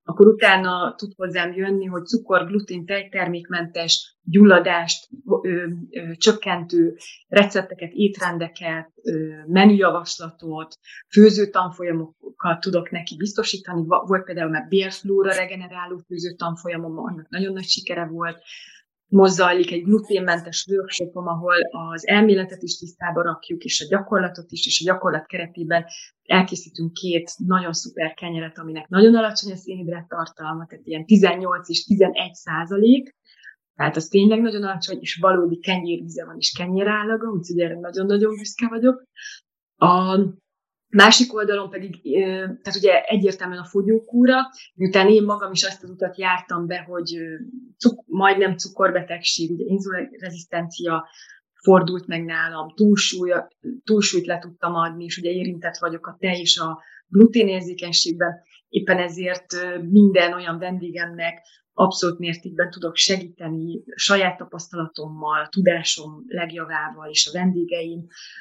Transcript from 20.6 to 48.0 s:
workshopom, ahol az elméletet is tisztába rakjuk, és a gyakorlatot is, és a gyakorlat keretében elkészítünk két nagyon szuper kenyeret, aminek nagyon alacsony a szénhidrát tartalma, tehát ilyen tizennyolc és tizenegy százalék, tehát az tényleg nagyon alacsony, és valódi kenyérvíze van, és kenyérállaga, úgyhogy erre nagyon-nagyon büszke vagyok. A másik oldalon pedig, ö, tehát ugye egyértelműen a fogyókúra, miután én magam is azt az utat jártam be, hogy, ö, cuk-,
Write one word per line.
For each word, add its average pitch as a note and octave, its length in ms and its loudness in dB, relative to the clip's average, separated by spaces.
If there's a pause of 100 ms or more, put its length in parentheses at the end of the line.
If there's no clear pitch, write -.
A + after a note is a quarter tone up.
workshopom, F3+ 560 -6
ahol F3 280 -2 (160)
az E3 360 -10
elméletet G3 560 4
is E3+ 160 -8
tisztába F3 440 -6
rakjuk, E3 420 -8
és - 160 -4
a D#3+ 160 -2
gyakorlatot F#3 540 -4
is, E3+ 160 -6
és - 140 -2
a F3 120 0
gyakorlat F3+ 340 -2
keretében E3+ 580 -6 (400)
elkészítünk F3+ 680 -2
két E3+ 440 -4
nagyon F3+ 360 -2
szuper D#3+ 420 -8
kenyeret, E3 440 -10
aminek D#3+ 300 -14
nagyon G#3+ 280 8
alacsony G#3+ 360 -4
a F#3 40 -12
szénhidrát F3 520 -12
tartalma, D#3+ 580 -10
tehát - 200 -20
ilyen D#3+ 200 -8
tizennyolc F#3 600 4
és - 160 -6
tizenegy F#3+ 500 2
százalék, G3 840 2 (580)
tehát D3 220 -4
az D#3+ 120 -4
tényleg G#3 320 4
nagyon G#3+ 220 -2
alacsony, F#3+ 380 -8
és - 200 -10
valódi F3 380 2
kenyérvíze E3+ 680 -6
van, E3 140 -18
és - 200 -2
kenyérállaga, G#3+ 720 -2
úgyhogy F3 300 -4
erre E3 180 -4
nagyon-nagyon G3+ 580 -2
büszke G#3 320 -8
vagyok. A#3+ 360 0 (720)
A F#3 420 4 (720)
másik A3 460 6
oldalon G3+ 360 -2
pedig, F#3+ 340 -12
ö, F#3 300 0
tehát F#3+ 420 -8
ugye F#3 260 6
egyértelműen F#3+ 580 0
a E3+ 80 -14
fogyókúra, A3 680 4 (380)
miután F#3+ 340 4
én G#3+ 160 8
magam G3+ 280 -4
is F#3 120 0
azt - 180 -8
az F3+ 80 -18
utat F#3 280 -6
jártam F3+ 480 -2
be, E3 220 -8
hogy, E3+ 280 -8
ö, E3 180 -10 (440)
cuk-, - 280 0